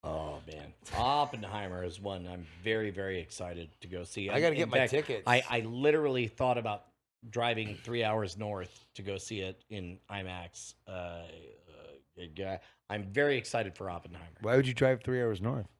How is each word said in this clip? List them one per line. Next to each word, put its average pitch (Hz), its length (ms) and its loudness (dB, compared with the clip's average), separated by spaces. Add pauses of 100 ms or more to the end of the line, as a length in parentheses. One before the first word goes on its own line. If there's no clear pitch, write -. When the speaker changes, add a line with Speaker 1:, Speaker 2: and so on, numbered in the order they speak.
Speaker 1:
Oh, 78 360 -6 (120)
man. 76 220 -14 (240)
Oppenheimer 107 880 0
is 90 160 -6
one 95 260 -6
I'm 90 200 -8 (180)
very, 110 240 2
very 95 320 -2
excited 85 480 -8 (140)
to 87 60 -14
go 87 160 -6
see. 98 260 -6
Speaker 2:
I 127 100 4
gotta 165 140 6
Speaker 1:
In 143 60 0
Speaker 2:
get 160 100 2
my 131 80 4
Speaker 1:
fact, 127 140 4
Speaker 2:
tickets. 135 340 0
Speaker 1:
I, 123 240 8
I 120 100 2
literally 131 640 4
thought 123 300 2
about 110 280 -4 (440)
driving 110 460 0 (100)
three 117 180 0
hours 107 360 2
north 101 560 -6
to 104 80 -12
go 98 160 -4
see 104 220 -6
it 95 280 -6
in 95 300 -8 (120)
imax. 90 600 -8 (160)
Uh, - 20 -14
uh, 85 1600 -12
uh, 95 100 -4 (320)
I'm 101 240 -4
very 139 240 6
excited 110 400 -2
for 95 140 -6
Oppenheimer. 85 340 -10 (160)
Speaker 2:
Why 113 160 6
would 135 100 8
you 127 60 2
drive 131 300 4
three 127 180 0
hours 107 220 2
north? 117 240 0 (140)